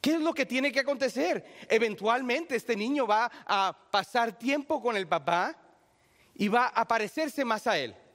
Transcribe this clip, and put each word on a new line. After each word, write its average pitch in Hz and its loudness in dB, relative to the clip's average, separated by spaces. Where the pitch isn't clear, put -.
¿Qué 311 2
es 320 -2
lo 320 0
que 269 0
tiene 262 0
que 247 0
acontecer? 269 -2
Eventualmente 233 0
este 226 -2
niño 247 0
va 214 2
a 196 0
pasar 226 0
tiempo 277 -2
con 226 0
el 185 -4
papá 175 0
y 208 -2
va 240 4
a 226 0
parecerse 240 -2
más 226 0
a 196 4
él. 123 -4